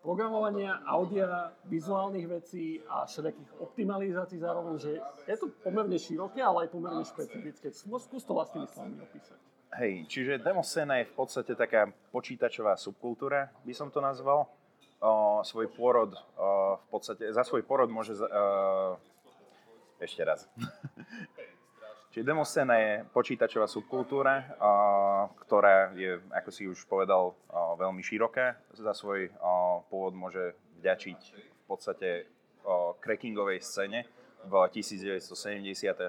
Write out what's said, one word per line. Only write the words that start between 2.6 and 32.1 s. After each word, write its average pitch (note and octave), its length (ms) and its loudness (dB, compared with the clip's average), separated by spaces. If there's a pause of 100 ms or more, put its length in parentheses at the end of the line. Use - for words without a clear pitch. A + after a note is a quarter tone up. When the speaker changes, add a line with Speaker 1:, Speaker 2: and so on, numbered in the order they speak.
Speaker 1:
a - 240 -6
všelijakých D#3 480 -8
optimalizácií F#3+ 800 -4
zároveň, E3+ 400 -4
že D3+ 240 -6
je - 320 -8
to D#4+ 160 -6 (160)
pomerne F#3+ 320 0
široké, F3 400 -6
ale F3+ 240 2
aj E3 80 -4
pomerne E3+ 320 -6
špecifické. - 720 -12
Skús, A#3 320 -10
skús B3+ 160 -12
to - 160 -2
vlastnými D#3+ 320 -6
slovami - 320 -14
opísať. - 320 -20 (480)
Speaker 2:
Hej, F#2 240 -2
čiže C3+ 320 -4
demoscéna D3 640 0
je - 80 -4
v - 80 -20
podstate B2+ 400 -4
taká A2 320 4 (240)
počítačová A#2 640 0
subkultúra, C3+ 720 -4 (160)
by B2 80 -10
som C#3+ 160 -8
to - 80 -2
nazval. C#3 480 2 (560)
O, G#2+ 400 6
svoj A2 320 -4
pôrod, A#2 400 4 (240)
o, G2 400 4
v - 100 -20
podstate, A2 460 -6
za A#2+ 80 4
svoj A#2+ 240 0
pôrod C3 240 4
môže A2 240 -6
za, G#2 160 -4
o, - 20 -6 (1700)
ešte E2+ 240 -6
raz. D#2 320 0
<laughs> - 20 -18 (1600)
Čiže B2 160 -2
demoscéna C#3+ 480 4
je G#2+ 120 4 (200)
počítačová A#2 560 2
subkultúra, C3+ 720 0
o, C3 320 2 (720)
ktorá G2 480 8
je, F#2 240 -4 (160)
ako - 160 -4
si G2+ 160 -12
už F#2 240 -10
povedal, F#2+ 480 2
o, E2+ 400 -4
veľmi F#2 240 -2
široká. A2+ 560 -2 (160)
Za G#2+ 240 -4
svoj, G2 400 -4
o, F2+ 560 0
pôvod F#2+ 240 -4
môže F2+ 400 -8 (240)
vďačiť F#2 380 -2 (180)
v - 320 -20
podstate, F#2 560 -6 (400)